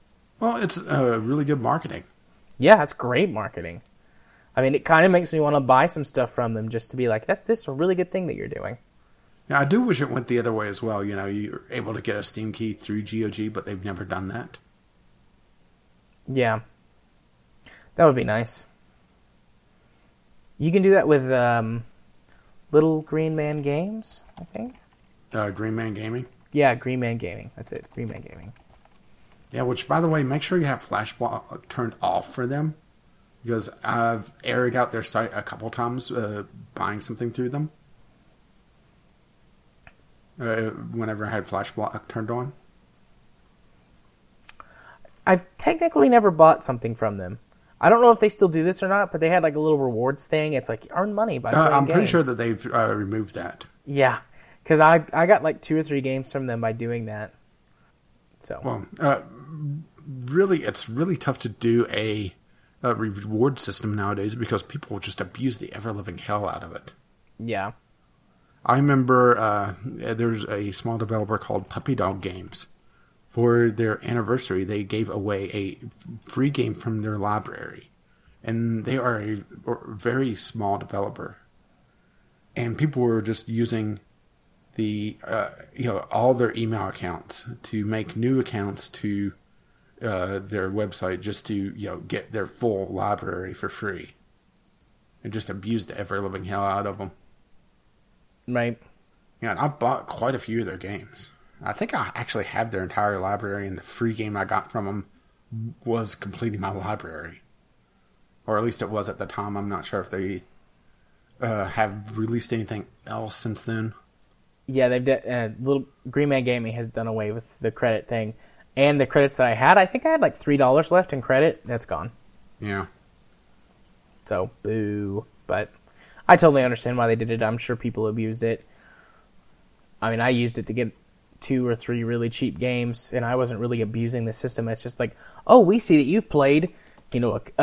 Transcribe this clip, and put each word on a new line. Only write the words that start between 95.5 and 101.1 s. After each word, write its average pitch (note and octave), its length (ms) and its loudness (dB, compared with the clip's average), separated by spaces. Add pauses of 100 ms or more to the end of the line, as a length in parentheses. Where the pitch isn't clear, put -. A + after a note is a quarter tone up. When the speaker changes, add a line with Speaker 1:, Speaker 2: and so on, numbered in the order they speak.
Speaker 1:
the - 100 -12
ever-living G2 480 -6
hell G2 180 -2
out G2 220 0
of G2 140 -6
'em. F#2 120 -8 (1400)
Speaker 2:
Right. A#2+ 280 0 (640)
Speaker 1:
Yeah, A2+ 120 -4
and - 80 -4
I've C#3+ 180 -2
bought A#2+ 280 0
quite B2+ 280 -2
a A#2+ 60 -4
few A2+ 200 -4
of G#2+ 60 -4
their E2 120 -8
games. - 520 -12 (320)